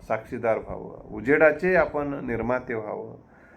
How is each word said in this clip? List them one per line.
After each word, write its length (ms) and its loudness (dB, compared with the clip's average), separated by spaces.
साक्षीदार 560 -2
व्हावं, 540 -12
उजेडाचे 640 4
आपण 520 0
निर्माते 480 -2
व्हावं 420 -8